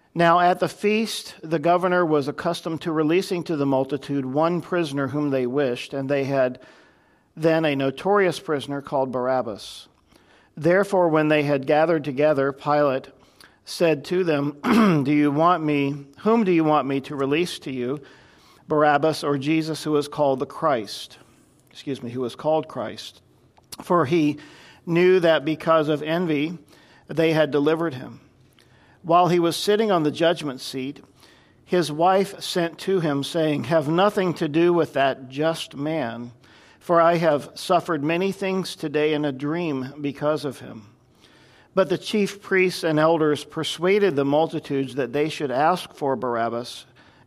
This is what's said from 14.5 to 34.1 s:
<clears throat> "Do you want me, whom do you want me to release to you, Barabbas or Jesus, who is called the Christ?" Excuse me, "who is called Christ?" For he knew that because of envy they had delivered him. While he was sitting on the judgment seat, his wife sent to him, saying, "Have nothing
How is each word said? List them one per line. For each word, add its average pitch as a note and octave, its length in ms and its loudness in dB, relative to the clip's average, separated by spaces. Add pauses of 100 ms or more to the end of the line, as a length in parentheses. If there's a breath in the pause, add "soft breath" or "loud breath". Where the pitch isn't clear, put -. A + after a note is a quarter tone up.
<clears throat> G#3 420 4
"Do C#3 80 0
you D3 200 4
want E3 320 2
me, C#3+ 420 -2 (140)
whom A3+ 240 2
do F#3 80 2
you D#3+ 120 4
want D3+ 240 2
me C#3 140 -2
to D3 140 -10
release C#3+ 420 -2
to - 140 -12
you, C3 300 -6 (640 loud breath)
Barabbas D3+ 560 2
or C#3+ 160 0
Jesus, D#3 440 -2
who D3+ 140 0
is D3 100 0
called C#3 300 0
the C#3 80 -4
Christ?" - 720 -4 (540 soft breath)
Excuse - 320 -10
me, A#2 80 -10
"who B2+ 120 -6
is A#2 120 -6
called D#3 320 -2
Christ?" - 560 -12 (580)
For F3 240 2
he D3 320 0 (480 loud breath)
knew F3+ 360 4
that D#3+ 220 4
because D#3 460 2
of D3+ 140 0
envy D#3+ 560 -2 (480 soft breath)
they D#3+ 260 2
had D#3 160 2
delivered D3+ 460 0
him. B2 240 -14 (800 soft breath)
While E3+ 280 4
he F3+ 100 4
was E3+ 180 2
sitting G#3 320 2
on E3+ 140 2
the D3+ 80 2
judgment D3+ 500 0
seat, C3+ 400 -10 (640 soft breath)
his E3+ 260 0
wife F#3 520 2
sent E3+ 380 -4
to F#3+ 180 0
him, C#3+ 240 0
saying, D3+ 400 -2
"Have D3 260 0
nothing F#3 460 2